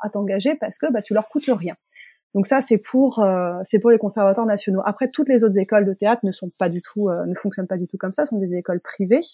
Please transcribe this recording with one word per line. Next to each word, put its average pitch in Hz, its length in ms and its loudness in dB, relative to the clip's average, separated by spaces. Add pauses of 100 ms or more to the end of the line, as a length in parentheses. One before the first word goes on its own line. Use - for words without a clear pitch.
à 208 100 -6
t'engager 202 460 -2
parce 190 220 -8
que, 302 120 -2
bah, 226 120 -2
tu - 120 -4
leur 214 140 0
coûtes - 200 -4
rien. 175 280 -2 (580)
Donc 196 140 0
ça, 262 120 4
c'est 233 180 2
pour, 254 420 2
euh, 180 420 0
c'est 208 160 0
pour 226 120 4
les 226 80 8
conservatoires 208 480 0
nationaux. 202 380 0
Après, 214 240 -2
toutes 269 200 -2
les 240 160 6
autres 196 140 4
écoles 202 260 2
de 196 80 0
théâtre 208 340 0
ne 190 60 -2
sont 180 260 -12
pas 185 100 0
du 175 140 -4
tout, 208 260 -2
euh, 175 180 -2
ne 180 80 -4
fonctionnent 185 340 -6
pas 185 100 -4
du 180 80 -6
tout 196 100 -10
comme 190 160 -6
ça. - 120 0
Ce 196 60 -4
sont 214 100 -2
des 180 140 -4
écoles 175 260 -4
privées, 202 400 0 (120)